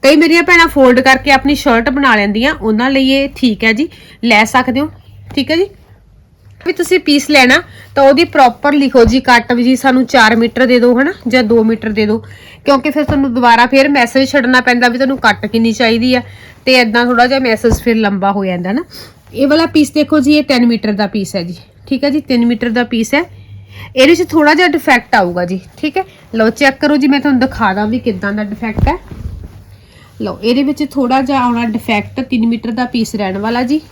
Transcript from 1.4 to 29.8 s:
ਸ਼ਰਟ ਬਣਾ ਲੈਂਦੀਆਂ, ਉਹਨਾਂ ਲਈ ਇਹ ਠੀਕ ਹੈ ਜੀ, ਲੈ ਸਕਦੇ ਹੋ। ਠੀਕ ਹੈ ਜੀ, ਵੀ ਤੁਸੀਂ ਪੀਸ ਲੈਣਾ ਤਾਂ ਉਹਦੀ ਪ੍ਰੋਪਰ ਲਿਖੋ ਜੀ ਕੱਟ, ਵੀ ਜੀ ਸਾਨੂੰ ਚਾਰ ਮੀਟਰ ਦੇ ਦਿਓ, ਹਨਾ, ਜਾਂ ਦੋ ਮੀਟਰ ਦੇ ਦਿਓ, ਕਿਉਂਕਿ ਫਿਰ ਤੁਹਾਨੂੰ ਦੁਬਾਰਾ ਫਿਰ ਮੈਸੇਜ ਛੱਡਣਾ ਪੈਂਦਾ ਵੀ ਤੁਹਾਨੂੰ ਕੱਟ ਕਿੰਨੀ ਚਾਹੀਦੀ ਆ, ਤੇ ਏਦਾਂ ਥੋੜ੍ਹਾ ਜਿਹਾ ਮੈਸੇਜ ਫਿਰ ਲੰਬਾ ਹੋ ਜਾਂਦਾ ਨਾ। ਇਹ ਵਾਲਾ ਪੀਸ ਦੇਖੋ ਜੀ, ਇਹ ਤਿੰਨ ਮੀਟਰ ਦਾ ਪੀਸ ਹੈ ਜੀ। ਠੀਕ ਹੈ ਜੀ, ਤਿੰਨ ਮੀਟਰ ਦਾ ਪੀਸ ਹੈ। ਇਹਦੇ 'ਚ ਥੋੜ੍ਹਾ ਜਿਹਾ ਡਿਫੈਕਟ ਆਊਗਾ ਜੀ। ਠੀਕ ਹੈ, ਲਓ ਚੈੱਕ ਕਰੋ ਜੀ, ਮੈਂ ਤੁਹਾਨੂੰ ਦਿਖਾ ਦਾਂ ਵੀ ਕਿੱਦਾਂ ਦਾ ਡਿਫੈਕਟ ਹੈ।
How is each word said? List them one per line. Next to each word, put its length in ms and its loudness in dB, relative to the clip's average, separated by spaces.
ਸ਼ਰਟ 360 0
ਬਣਾ 260 2
ਲੈਂਦੀਆਂ, 380 -2
ਉਹਨਾਂ 360 -2
ਲਈ 200 0
ਇਹ 260 0
ਠੀਕ 280 -2
ਹੈ 80 2
ਜੀ, 160 -2
ਲੈ 200 2
ਸਕਦੇ 360 -2
ਹੋ। 100 -4
ਠੀਕ 160 -4
ਹੈ 60 0
ਜੀ, 100 0
ਵੀ 60 -4
ਤੁਸੀਂ 280 0
ਪੀਸ 300 -2
ਲੈਣਾ 320 2
ਤਾਂ 100 2
ਉਹਦੀ 200 4
ਪ੍ਰੋਪਰ 480 2
ਲਿਖੋ 320 4
ਜੀ 160 2
ਕੱਟ, 320 0
ਵੀ 100 0
ਜੀ 140 2
ਸਾਨੂੰ 300 0
ਚਾਰ 300 2
ਮੀਟਰ 300 0
ਦੇ 120 2
ਦਿਓ, 220 2
ਹਨਾ, 120 0
ਜਾਂ 140 2
ਦੋ 220 2
ਮੀਟਰ 260 -2
ਦੇ 160 -2
ਦਿਓ, 120 -2
ਕਿਉਂਕਿ 260 0
ਫਿਰ 140 -2
ਤੁਹਾਨੂੰ 300 -2
ਦੁਬਾਰਾ 320 4
ਫਿਰ 220 2
ਮੈਸੇਜ 400 0
ਛੱਡਣਾ 320 2
ਪੈਂਦਾ 280 0
ਵੀ 100 -2
ਤੁਹਾਨੂੰ 200 -2
ਕੱਟ 280 -2
ਕਿੰਨੀ 260 0
ਚਾਹੀਦੀ 420 0
ਆ, 80 -2
ਤੇ 80 2
ਏਦਾਂ 340 2
ਥੋੜ੍ਹਾ 200 2
ਜਿਹਾ 120 -2
ਮੈਸੇਜ 360 0
ਫਿਰ 120 0
ਲੰਬਾ 360 -2
ਹੋ 120 -4
ਜਾਂਦਾ 280 -4
ਨਾ। 120 -4
ਇਹ 120 0
ਵਾਲਾ 200 2
ਪੀਸ 240 0
ਦੇਖੋ 300 0
ਜੀ, 140 2
ਇਹ 80 2
ਤਿੰਨ 240 2
ਮੀਟਰ 260 -2
ਦਾ 140 -2
ਪੀਸ 300 -6
ਹੈ 60 -6
ਜੀ। 140 -10
ਠੀਕ 180 -4
ਹੈ 60 0
ਜੀ, 100 -2
ਤਿੰਨ 260 0
ਮੀਟਰ 240 -2
ਦਾ 140 -2
ਪੀਸ 300 -4
ਹੈ। 100 0
ਇਹਦੇ 180 6
'ਚ 80 -2
ਥੋੜ੍ਹਾ 320 2
ਜਿਹਾ 140 2
ਡਿਫੈਕਟ 460 -2
ਆਊਗਾ 300 0
ਜੀ। 160 -6
ਠੀਕ 200 -6
ਹੈ, 80 -4
ਲਓ 160 2
ਚੈੱਕ 300 -2
ਕਰੋ 160 0
ਜੀ, 100 0
ਮੈਂ 140 2
ਤੁਹਾਨੂੰ 200 0
ਦਿਖਾ 340 -2
ਦਾਂ 120 -2
ਵੀ 120 -4
ਕਿੱਦਾਂ 340 -6
ਦਾ 120 -6
ਡਿਫੈਕਟ 440 -2
ਹੈ। 100 -2